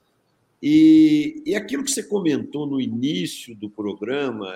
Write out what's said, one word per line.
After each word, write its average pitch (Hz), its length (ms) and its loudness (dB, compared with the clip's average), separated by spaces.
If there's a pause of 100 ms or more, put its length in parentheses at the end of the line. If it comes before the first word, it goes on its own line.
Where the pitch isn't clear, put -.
(640)
E, 156 800 6
e 185 120 -2
aquilo 240 260 -6
que - 80 -6
você 214 140 -4
comentou 151 640 -4
no 135 120 -4
início 127 720 -6
do 104 160 -12
programa, 107 880 -6